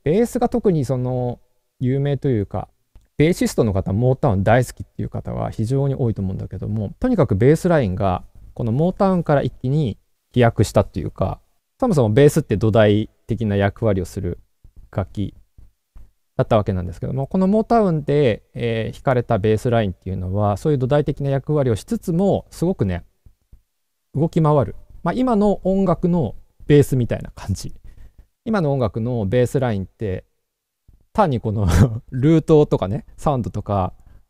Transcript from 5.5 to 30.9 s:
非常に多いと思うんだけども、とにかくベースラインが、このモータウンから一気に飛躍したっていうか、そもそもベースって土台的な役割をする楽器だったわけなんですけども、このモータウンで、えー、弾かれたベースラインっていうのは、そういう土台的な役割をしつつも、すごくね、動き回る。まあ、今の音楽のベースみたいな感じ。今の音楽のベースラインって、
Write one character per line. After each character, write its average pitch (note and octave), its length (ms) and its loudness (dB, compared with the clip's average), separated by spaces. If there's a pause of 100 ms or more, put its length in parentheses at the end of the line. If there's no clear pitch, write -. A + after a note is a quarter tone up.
非 A2 140 -4
常 C3+ 220 -2
に C#3 80 -2
多 A#2+ 140 -2
い G#2 40 -2
と G2 80 -8
思 F#2+ 100 -4
う G2 40 -6
ん - 20 -6
だ G#2 100 -10
け G2 100 -12
ど G#2+ 100 -8
も、 G#2 320 -6
と B3 80 0
に B3 100 0
か C#3+ 100 4
く G#2 80 0
ベ A#2+ 180 6
ー - 20 2
ス F3+ 120 -2
ラ D#3+ 140 2
イ G#2+ 80 0
ン F2+ 60 -2
が、 F#2 280 -2 (300)
こ - 100 -6
の A2+ 80 -2
モ D#3+ 220 0
ー - 20 -18
タ G3 160 0
ウ F#3 60 2
ン E3 60 0
か D3+ 120 2
ら C#3 60 2
一 - 200 -4
気 B2+ 80 -4
に C#3 280 -2 (340)
飛 B2 80 2
躍 A#2 240 4
し - 80 -2
た G#2+ 100 4
っ - 60 -2
て - 120 -10
い - 40 -4
う - 80 -6
か、 - 280 -6 (400)
そ B3+ 80 0
も G#3+ 60 0
そ C3 140 2
も G#2 60 2
ベ C#3 140 8
ー - 20 4
ス D#3+ 100 2
っ C#3+ 40 0
て G#2+ 140 -2
土 A2 140 0
台 G#2+ 380 4 (180)
的 A2+ 180 -4
な G2+ 100 0
役 G2+ 300 0
割 F#2+ 160 0
を F2 40 -6
す - 160 -12
る F2+ 180 -6 (520)
楽 G2 200 -6
器 G2 240 -8 (1000)
だ B2+ 80 0
っ - 20 -6
た A#2 100 4
わ G2+ 60 2
け G2+ 100 -2
な F#2 80 -4
ん F2 60 -8
で F2+ 60 -12
す - 60 -20
け B2+ 80 -6
ど C3+ 60 -6
も、 C3+ 140 -6
こ F#3 100 -4
の F#3+ 100 2
モ G#3+ 140 2
ー - 40 -2
タ A#3 160 2
ウ F#3+ 100 2
ン D#3 120 -2
で、 C#3+ 400 0 (100)
え A2+ 380 -4
ー、 - 20 -12
弾 - 80 -20
か C3+ 120 0
れ B2 100 0
た A#2 140 0
ベ G#2+ 180 2
ー - 20 2
ス C3 120 -4
ラ A2+ 140 2
イ G2+ 40 -2
ン F2+ 40 -2
っ - 20 -6
て - 160 -12
い F#2 40 -4
う F#2+ 40 -6
の F#2 180 -6
は、 G#2 220 0
そ D#3+ 120 -2
う D3 40 2
い - 20 2
う - 20 2
土 B2+ 100 -2
台 C#3+ 160 2
的 C#3+ 200 -6
な C#3 60 -2
役 C3+ 240 -2
割 C3+ 160 0
を G#2+ 60 0
し - 80 -6
つ B2 140 -6
つ - 160 -6
も、 F3 360 0
す - 160 -6
ご F#3 80 0
く A#2 120 -2
ね、 F2+ 180 -4 (1120)
動 D#3+ 140 0
き E3 120 0
回 D3 240 4
る。 - 100 -8 (280)
ま E3+ 80 -2
あ、 - 20 -4
今 B3 220 0
の G3+ 280 2
音 G3 220 0
楽 F3 220 0
の E3+ 280 0 (300)
ベ D3 140 6
ー C3+ 40 8
ス - 120 -2
み A#2+ 120 0
た A2 100 -4
い - 40 -12
な - 100 -14
感 - 220 -8
じ。 - 200 -8 (720)
今 A3 160 0
の C#3+ 100 0
音 C#3 80 0
楽 A#2 220 -2
の A#2 240 -2
ベ B2 180 2
ー - 20 2
ス C3+ 140 0
ラ B2 140 0
イ G2 60 -2
ン F#2 60 -6
っ - 20 -8
て、 F#2+ 380 -8 (880)